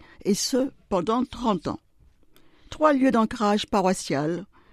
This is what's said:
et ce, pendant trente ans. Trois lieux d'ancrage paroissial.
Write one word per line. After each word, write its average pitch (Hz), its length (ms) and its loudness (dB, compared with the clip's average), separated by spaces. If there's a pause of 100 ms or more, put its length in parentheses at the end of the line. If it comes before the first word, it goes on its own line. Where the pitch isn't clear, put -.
(260)
et 202 100 2
ce, 262 340 -2 (200)
pendant 220 360 0
trente 220 420 -4
ans. - 120 -6 (920)
Trois 302 240 2
lieux 262 160 4
d'ancrage 220 560 0
paroissial. 175 800 -2 (280)